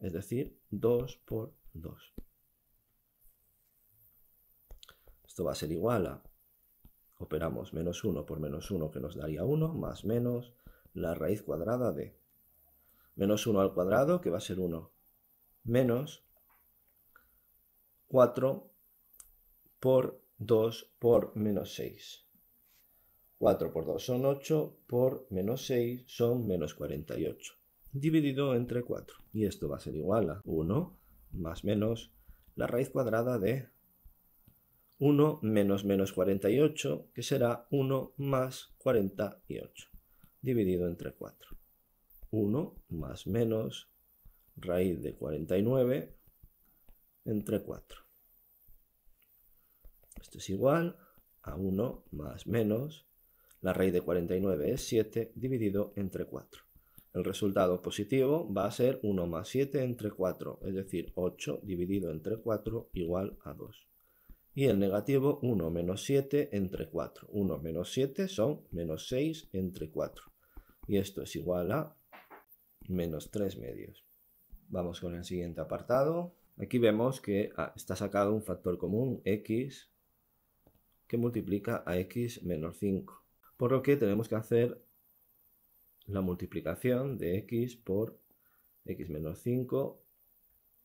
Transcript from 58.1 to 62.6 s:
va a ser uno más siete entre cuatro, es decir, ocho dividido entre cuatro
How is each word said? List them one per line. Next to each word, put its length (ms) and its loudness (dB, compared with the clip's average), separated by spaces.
va 140 2
a 60 -2
ser 320 2
uno 220 0
más 220 -6
siete 360 0
entre 260 -4
cuatro, 540 -4
es 100 -4
decir, 400 -4
ocho 480 -4
dividido 480 -2
entre 280 -4
cuatro 560 -4